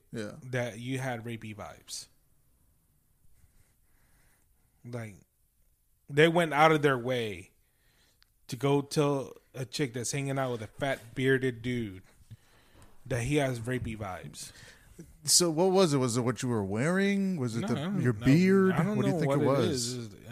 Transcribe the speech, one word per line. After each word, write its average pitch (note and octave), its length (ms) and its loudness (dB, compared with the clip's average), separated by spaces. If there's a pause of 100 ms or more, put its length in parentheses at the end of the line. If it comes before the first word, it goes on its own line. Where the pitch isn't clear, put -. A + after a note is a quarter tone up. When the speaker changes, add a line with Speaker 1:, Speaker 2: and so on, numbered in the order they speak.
(120)
Speaker 1:
Yeah. G#2+ 200 -8 (200)
Speaker 2:
that A#2+ 280 -4
you B2+ 200 -6
had A#2+ 240 -6
rapey A2 320 -12
vibes. - 520 -14 (2750)
Like, A2+ 260 -10 (960)
they D3+ 180 6
went E3 260 2
out D#3 180 8
of D#3 100 4
their C#3 160 4
way A#2 540 -4 (960)
to - 80 -10
go C#3 260 2
tell C#3+ 520 -2 (200)
a C3+ 100 -10
chick B2+ 300 -6
that's A#2+ 180 -6
hanging C#3 280 -4
out C3 120 -2
with A2+ 120 -6
a G#2 40 -10
fat C3 460 -6
bearded C3 480 2
dude A2+ 400 -6 (1040)
that A#2+ 160 -4
he C#3 160 -2
has C3 220 0
rapey A#2+ 380 -6
vibes. F#2+ 540 -12 (720)
Speaker 1:
So E3+ 280 2
what F3+ 200 2
was F3+ 220 4
it? C#3+ 40 4
Was B2 200 0
it B2+ 40 2
what A#2 200 -2
you B2+ 80 -2
were A2 140 0
wearing? F#3 760 0
Was A#2+ 180 -4
it C3+ 60 -2
Speaker 2:
No, G3 60 -4
Speaker 1:
the, A3 120 -2
Speaker 2:
I C#3 40 -6
don't F#3+ 180 -2
Speaker 1:
your A#2+ 120 2
Speaker 2:
know. A2 120 -8
Speaker 1:
beard? F#3 480 6
Speaker 2:
I E3 100 2
don't G#3 140 0
Speaker 1:
What G3+ 60 0
do G3 60 0
you - 40 2
Speaker 2:
know D#3+ 60 -2
Speaker 1:
think D#3 100 0
Speaker 2:
what C#3+ 100 2
Speaker 1:
it D3+ 40 2
Speaker 2:
it C#3+ 40 2
Speaker 1:
was? C3 220 2
Speaker 2:
is. B2 240 -4
Is, A#2+ 160 -10 (220)